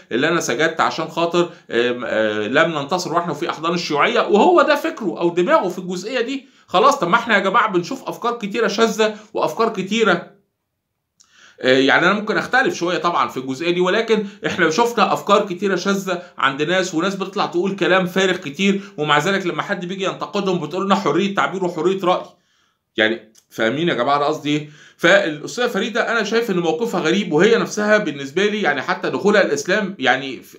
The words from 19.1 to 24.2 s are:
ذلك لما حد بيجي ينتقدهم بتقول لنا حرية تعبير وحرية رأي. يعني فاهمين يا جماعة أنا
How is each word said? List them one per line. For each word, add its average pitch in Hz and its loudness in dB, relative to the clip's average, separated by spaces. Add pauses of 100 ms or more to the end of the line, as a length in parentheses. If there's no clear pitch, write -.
ذلك 185 0
لما 156 -4
حد 180 -6
بيجي 185 -8
ينتقدهم 175 -2
بتقول 165 -6
لنا 196 2
حرية 185 0
تعبير 165 -2
وحرية 170 0
رأي. 247 0 (720)
يعني 107 0 (160)
فاهمين 131 0
يا 147 0
جماعة 139 0
أنا 143 0